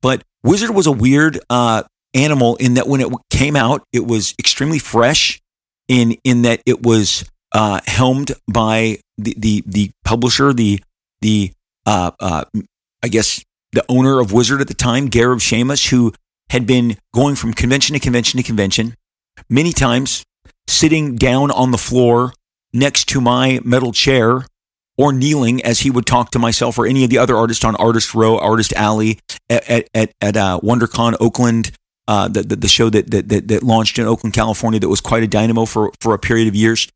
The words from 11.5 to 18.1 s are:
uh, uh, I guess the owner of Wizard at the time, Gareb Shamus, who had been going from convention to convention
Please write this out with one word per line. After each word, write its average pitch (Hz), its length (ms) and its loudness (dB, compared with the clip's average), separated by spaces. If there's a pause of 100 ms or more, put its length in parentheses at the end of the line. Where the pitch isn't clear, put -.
uh, 92 340 0
uh, 85 260 -4 (580)
I 120 60 -6
guess - 360 -2 (280)
the - 180 0
owner 131 300 2
of 104 120 -2
Wizard 123 300 2
at 135 60 -4
the - 60 -10
time, 127 360 -2
Gareb 120 300 2
Shamus, 123 500 -2
who 120 240 2 (340)
had 120 180 -2
been 120 300 2 (180)
going 139 200 2
from 117 180 -4
convention 135 400 0
to 143 80 -2
convention 123 380 -2